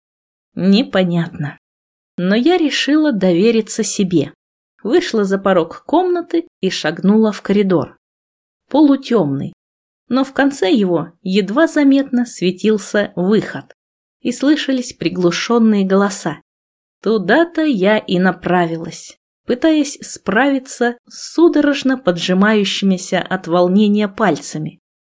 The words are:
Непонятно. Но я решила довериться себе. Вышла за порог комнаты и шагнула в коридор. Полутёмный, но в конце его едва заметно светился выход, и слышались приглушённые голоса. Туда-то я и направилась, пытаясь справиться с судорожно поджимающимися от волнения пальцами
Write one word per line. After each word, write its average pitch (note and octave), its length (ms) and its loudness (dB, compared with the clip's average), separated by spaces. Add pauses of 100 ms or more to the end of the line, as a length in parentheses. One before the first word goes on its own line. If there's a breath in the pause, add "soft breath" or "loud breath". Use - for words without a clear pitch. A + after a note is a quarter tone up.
(540)
Непонятно. F3 1000 0 (600)
Но F#3 180 0
я D4+ 240 2
решила D4+ 540 0
довериться G#3+ 720 0
себе. F3+ 500 -2 (480)
Вышла A#3+ 420 0
за G3 140 -2
порог F#3 480 0
комнаты E4+ 600 -2 (140)
и F#3+ 80 -2
шагнула F#3 640 0
в - 100 -12
коридор. F#3+ 540 0 (720)
Полутёмный, A3 840 2 (560)
но C4 160 0
в C4 80 -14
конце C#4 380 0
его F3+ 420 0 (100)
едва G3+ 460 0
заметно C#4 580 2
светился G3+ 920 -2
выход, F3+ 560 -2 (480)
и A#3+ 120 -6
слышались C4+ 600 0
приглушённые F#3+ 920 0
голоса. G3 560 -2 (640)
Туда-то C4+ 600 0
я G#3+ 360 2
и F#3+ 200 -2
направилась, F3 1000 -2 (300)
пытаясь D4 560 0
справиться A#3+ 960 -2 (100)
с - 260 -16
судорожно C#4+ 640 2
поджимающимися F#3+ 1200 0
от F3+ 260 -8
волнения G3 640 2
пальцами E3 720 -4 (380)